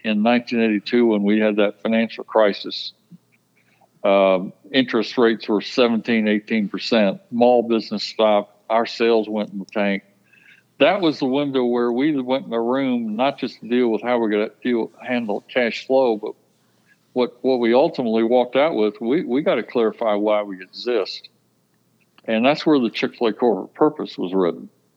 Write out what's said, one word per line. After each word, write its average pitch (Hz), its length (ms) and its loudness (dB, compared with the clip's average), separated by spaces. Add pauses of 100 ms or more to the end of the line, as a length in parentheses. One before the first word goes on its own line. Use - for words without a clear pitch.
in 107 200 0
nineteen 120 380 0
eighty-two 113 440 2
when 107 180 2
we 104 160 2
had 107 180 2
that 104 240 0
financial 113 420 -2
crisis. - 680 0 (1120)
Um, 98 500 4 (180)
interest 123 460 -2
rates 117 300 2
were 104 140 0
seventeen, 117 640 0
eighteen 107 420 -2
percent. 98 520 0 (100)
Mall 120 320 4
business 110 400 -2
stopped. 104 520 0 (140)
Our 113 180 0
sales 113 420 0
went 104 220 -6
in 101 80 -10
the 92 60 -10
tank. 101 380 -4 (760)
That 180 220 4
was 156 180 0
the 147 60 -2
window 135 400 0
where 120 260 0
we 139 280 0
went 131 260 -4
in 120 60 -12
the 113 80 -2
room, 120 560 -2
not 135 240 -2
just 123 220 -8
to 110 60 -16
deal 120 220 2
with 107 120 -2
how 120 180 -2
we're 113 100 0
gonna 107 200 0 (140)
deal, 117 280 -2 (120)
handle 117 380 -4
cash - 460 -4
flow, 131 300 2
but 107 160 -10 (800)
what, 123 300 -2
what 127 160 2
we 117 140 2
ultimately 123 500 2
walked 123 320 2
out 151 200 2
with, 107 240 0
we, 123 240 0
we 120 180 -2
gotta 160 220 0
clarify 110 520 0
why 104 280 0
we 98 180 -10
exist. 101 680 -6 (960)
And 113 180 -2
that's 143 220 0
where 151 140 4
the 117 100 0
Chick-fil-A 113 440 -4
corporate - 420 -2
purpose - 420 -2
was 90 160 -6
written, 95 340 -2 (300)